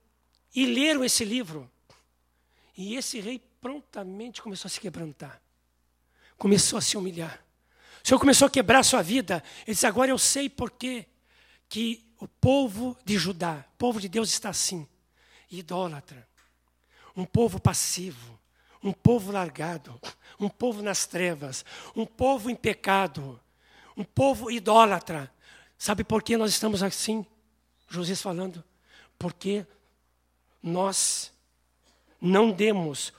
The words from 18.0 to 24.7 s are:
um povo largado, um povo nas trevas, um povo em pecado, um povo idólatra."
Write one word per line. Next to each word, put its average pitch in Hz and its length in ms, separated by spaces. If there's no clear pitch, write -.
um 196 100
povo 214 380
largado, 160 680
um 208 80
povo 208 360
nas 196 240
trevas, 160 580
um 220 100
povo 254 420
em 240 80
pecado, 175 840
um 208 60
povo 254 480
idólatra." 196 840